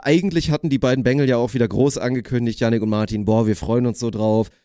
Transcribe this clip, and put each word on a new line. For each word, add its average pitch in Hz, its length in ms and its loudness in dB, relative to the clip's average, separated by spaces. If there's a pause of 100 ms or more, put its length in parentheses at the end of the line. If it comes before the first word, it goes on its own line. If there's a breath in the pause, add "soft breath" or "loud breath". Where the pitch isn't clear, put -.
eigentlich 165 480 0
hatten 151 200 -2
die 135 100 0
beiden 127 240 0
Bengel 131 240 2
ja 123 80 2
auch 120 180 -2
wieder 117 140 0
groß 131 300 0
angekündigt, 120 600 -4
Yannick 113 240 2
und 107 60 -2
Martin, 107 360 -2
"Boah, 110 220 2
wir 107 80 2
freuen 123 320 -2
uns 113 140 -4
so 117 100 -4
drauf, 107 380 0 (160)